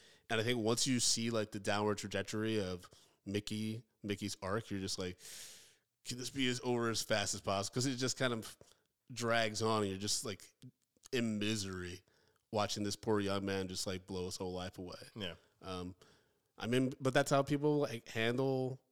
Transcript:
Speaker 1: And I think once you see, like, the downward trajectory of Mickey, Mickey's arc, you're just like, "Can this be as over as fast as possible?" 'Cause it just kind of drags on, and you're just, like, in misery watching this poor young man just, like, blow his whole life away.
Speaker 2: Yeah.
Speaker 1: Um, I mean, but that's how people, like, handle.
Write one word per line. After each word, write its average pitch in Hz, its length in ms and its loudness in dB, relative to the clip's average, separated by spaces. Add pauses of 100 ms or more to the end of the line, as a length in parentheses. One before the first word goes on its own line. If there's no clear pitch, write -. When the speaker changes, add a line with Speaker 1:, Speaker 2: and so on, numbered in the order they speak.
(300)
Speaker 1:
And 113 100 2
I 107 40 4
think 123 160 2
once 117 260 4
you 127 120 4
see, 117 300 2
like, 110 220 0
the 107 100 -6
downward 104 380 2
trajectory 107 640 0
of 90 260 -4 (380)
Mickey, 107 560 -2 (200)
Mickey's 101 400 -2
arc, 101 280 -2
you're 101 100 -2
just 95 180 -4
like, 92 200 -4 (880)
"Can 127 100 -6
this 123 140 -6
be 135 180 2
as 123 160 2
over 120 240 2
as 107 140 0
fast 101 320 2
as 98 80 -8
possible?" 98 320 0
'Cause 123 100 2
it 135 120 0
just 127 200 0
kind 127 160 2
of 110 240 -6 (560)
drags 113 480 2
on, 110 220 4
and 101 80 0
you're 95 100 -4
just, - 240 -2
like, 104 180 -8 (680)
in 113 260 2
misery 95 640 -2 (500)
watching 104 320 0
this 101 140 -2
poor 107 240 2
young 98 240 0
man 98 240 0
just, 92 180 -4
like, 92 200 -6
blow 92 180 -4
his 92 140 -6
whole 92 160 -4
life 90 240 -6
away. 90 180 -10 (200)
Speaker 2:
Yeah. 92 180 -6 (260)
Speaker 1:
Um, 90 340 -6 (600)
I - 100 -6
mean, 127 320 2
but 131 140 0
that's 143 180 4
how 139 120 6
people, 147 380 2
like, 123 280 -2
handle. 131 720 2 (100)